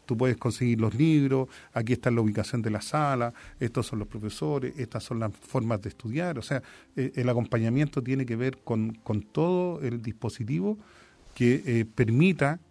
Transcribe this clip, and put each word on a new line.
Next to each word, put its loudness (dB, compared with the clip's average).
tú 0
puedes 4
conseguir 0
los 2
libros, 4
aquí 0
está 0
la 4
ubicación 0
de -2
la -2
sala, -2
estos -2
son -6
los -6
profesores, -4
estas -8
son -6
las -2
formas -2
de -8
estudiar". -6
O -8
sea, -4
eh, -2
el 0
acompañamiento 0
tiene 0
que -4
ver -2
con, 0
con -2
todo 0
el -4
dispositivo -4
que, 4
eh, 2
permita 2